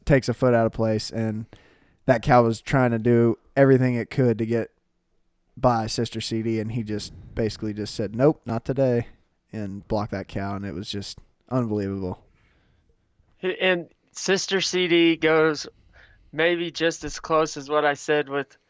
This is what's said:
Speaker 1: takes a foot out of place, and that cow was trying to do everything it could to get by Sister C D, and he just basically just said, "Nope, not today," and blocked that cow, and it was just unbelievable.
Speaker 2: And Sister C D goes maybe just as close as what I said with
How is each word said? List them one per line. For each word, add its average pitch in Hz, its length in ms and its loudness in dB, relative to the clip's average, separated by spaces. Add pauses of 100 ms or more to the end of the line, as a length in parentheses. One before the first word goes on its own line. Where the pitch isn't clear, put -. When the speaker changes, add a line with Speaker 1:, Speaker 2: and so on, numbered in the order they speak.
Speaker 1:
takes 135 240 4
a 120 60 2
foot 127 200 4
out 117 100 6
of 113 60 2
place, 110 400 -2
and 110 360 -4 (600)
that 123 160 2
cow 123 220 6
was 113 160 0
trying 127 320 2
to 117 80 0
do 117 360 4 (200)
everything 127 400 6
it 113 140 -4
could 120 280 2
to 113 80 -2
get 113 240 -2 (880)
by 117 320 2
Sister 117 320 -4
C 113 220 -4
D, 113 180 -2
and 107 100 -6
he 113 140 -4
just 104 280 -8 (220)
basically 107 400 -4
just 104 220 -8
said, 104 180 -4
"Nope, 131 320 2
not 110 180 -4
today," 127 440 0 (440)
and 101 360 -10
blocked 107 240 -4
that 98 160 -8
cow, 98 260 -6
and 98 100 -8
it 101 80 -8
was 87 160 -10
just - 300 -10 (300)
unbelievable. 101 760 -4 (1200)
Speaker 2:
And 185 460 -2 (240)
Sister 190 480 -2
C 180 260 0
D 170 300 4
goes 156 500 2 (640)
maybe 170 380 0
just 160 320 -2
as 147 160 -10
close 160 380 0
as 139 120 -14
what 151 160 0
I 147 100 2
said 147 340 -2
with 139 280 -8 (140)